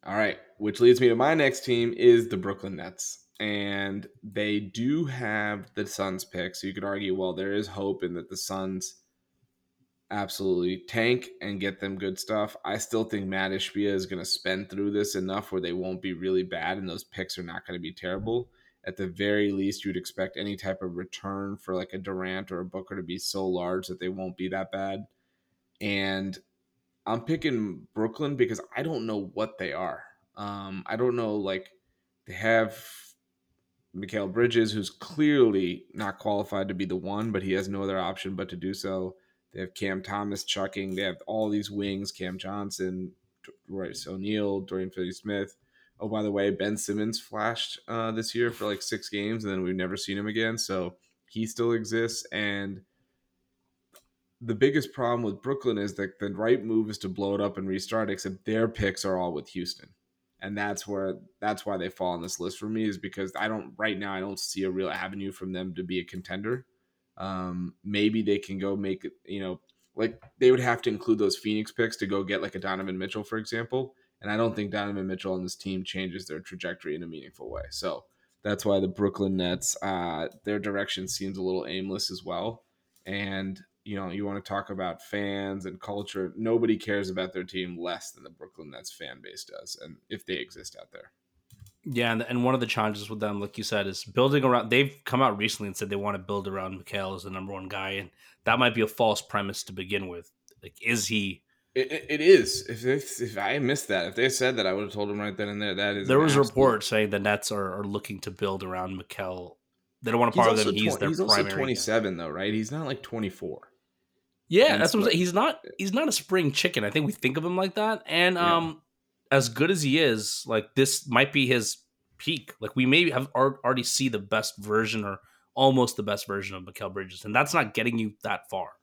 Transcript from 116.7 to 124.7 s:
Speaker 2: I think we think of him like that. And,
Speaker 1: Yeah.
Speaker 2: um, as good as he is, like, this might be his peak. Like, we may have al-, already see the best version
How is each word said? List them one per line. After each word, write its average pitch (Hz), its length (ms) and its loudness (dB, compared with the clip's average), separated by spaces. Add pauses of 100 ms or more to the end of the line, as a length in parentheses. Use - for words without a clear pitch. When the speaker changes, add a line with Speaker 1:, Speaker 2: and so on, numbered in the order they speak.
Speaker 2:
I 101 60 0
think 151 160 2
we 208 60 0
think 131 260 0
of 156 60 -4
him 180 120 0
like 185 200 0
that. 214 300 0
And, 175 300 4
Speaker 1:
Yeah. 175 200 6
Speaker 2:
um, 165 260 0 (480)
as 135 180 6
good 127 220 2
as 185 120 2
he 143 160 4
is, 113 480 4
like, 113 280 0
this 135 340 4
might 135 240 6
be 139 140 4
his 120 320 2 (400)
peak. 131 420 -4
Like, 110 160 -4
we 127 80 4
may 160 260 8
have 135 240 -2
al-, 131 300 4
already 123 180 2
see 135 280 0
the 113 80 -2
best 107 400 -2
version 107 440 0